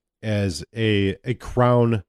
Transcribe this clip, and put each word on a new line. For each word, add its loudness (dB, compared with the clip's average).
as -4
a, 0
a -4
crown, 2